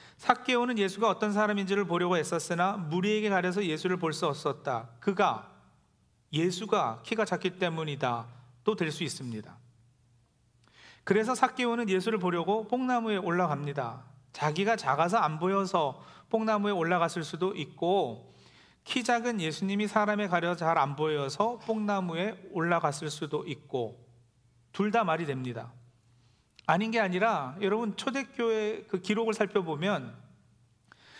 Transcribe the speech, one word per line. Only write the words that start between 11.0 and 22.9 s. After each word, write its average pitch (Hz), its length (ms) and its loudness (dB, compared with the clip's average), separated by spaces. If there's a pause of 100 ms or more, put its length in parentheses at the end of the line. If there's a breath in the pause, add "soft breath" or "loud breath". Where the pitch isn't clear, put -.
그래서 220 240 4
삭개오는 240 540 2
예수를 190 320 2
보려고 180 480 0
뽕나무에 247 480 0
올라갑니다. 147 880 -2 (280)
자기가 185 440 0
작아서 160 400 2
안 156 240 2
보여서 180 600 0 (280 loud breath)
뽕나무에 220 420 0
올라갔을 170 540 0
수도 180 320 -2
있고, 170 760 -2 (520 loud breath)
키 - 180 -2
작은 233 380 0
예수님이 190 480 0
사람에 208 400 2
가려 175 260 2
잘 165 240 2
안 143 160 2
보여서 151 640 0
뽕나무에 202 920 -2
올라갔을 165 580 0